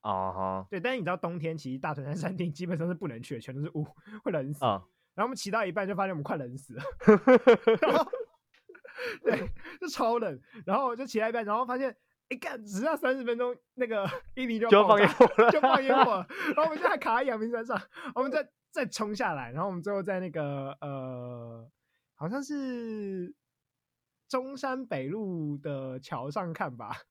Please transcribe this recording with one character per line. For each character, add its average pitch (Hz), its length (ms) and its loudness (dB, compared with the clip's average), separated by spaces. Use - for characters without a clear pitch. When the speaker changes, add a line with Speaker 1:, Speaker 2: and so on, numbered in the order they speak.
Speaker 1:
啊 95 320 -2
哈。 95 360 -4
Speaker 2:
对， 196 100 -8
但 233 120 -2
是 262 80 -4
你 185 60 -4
知 160 40 -2
道 180 60 0
冬 180 240 -6
天 165 180 -6
其 135 140 -10
实 131 80 -6
大 156 140 -4
屯 143 120 -8
山 143 80 -6
山 170 220 -4
顶 175 160 -4
基 175 140 -8
本 175 120 -2
上 160 100 -2
是 180 60 -2
不 180 140 -6
能 117 160 -8
去 - 120 -8
的， 117 40 -8
全 127 160 -12
都 139 60 -6
是 151 140 -6
雾， 151 120 -4
会 - 60 0
冷 147 220 -2
死。 139 120 -4
Speaker 1:
啊。 98 180 2
Speaker 2:
然 196 100 -2
后 - 0 -
我 233 60 0
们 262 60 -6
骑 - 140 -10
到 214 160 0
一 185 60 -4
半 190 160 -2
就 202 80 -4
发 196 80 -2
现 190 60 -2
我 185 60 -4
们 147 80 -6
快 143 120 -4
冷 127 220 -8
死 - 180 -16
了。 131 80 -10
Speaker 1:
<laughs> 226 800 8
Speaker 2:
然 302 120 2
后， 311 180 2
对， - 260 0
就 359 80 -8
超 240 320 0
冷。 180 180 -4
然 190 120 0
后 254 160 0
就 240 120 -6
骑 226 160 -2
到 226 80 0
一 - 20 -2
半， 226 140 -2
然 208 100 0
后 247 100 0
发 247 120 -4
现， 262 180 -2
哎， 269 80 -8
干， 269 300 -10
只 202 160 -6
剩 - 20 -2
下 311 140 2
三 269 180 2
十 269 80 -8
分 233 140 -2
钟， 247 180 -2
那 254 120 -2
个 214 180 -2
一 262 100 -4
零 226 120 -2
一 - 20 -2
就 226 100 0
要 202 160 10
爆 208 140 8
炸， 202 80 8
Speaker 1:
就 - 80 2
要 - 60 8
放 240 100 12
烟 - 60 -8
火 220 60 8
了。 233 80 10
Speaker 2:
就 302 100 4
放 262 220 6
烟 269 220 8
火 233 100 2
了。 180 120 -6
然 294 100 -2
后 302 60 4
我 320 60 2
们 311 80 -4
就 349 120 2
还 349 80 2
卡 226 180 0
在 254 80 2
阳 247 160 0
明 220 100 -2
山 233 160 -4
上， 233 140 -2
我 240 60 0
们 277 100 0
再， 302 140 0
再 269 140 -2
冲 208 300 -6
下 196 180 -2
来， 127 200 -8
然 151 80 -4
后 196 80 -2
我 - 20 -4
们 175 100 -6
最 202 120 -4
后 196 100 -2
在 190 160 -4
那 185 100 -6
个， 143 520 -6
呃， 123 840 -10
好 151 120 -8
像 262 160 -6
是 226 880 -8
中 262 300 -4
山 262 280 -6
北 135 220 -4
路 170 500 -6
的 135 420 -8
桥 135 300 -8
上 175 220 -6
看 156 240 -6
吧 113 160 -12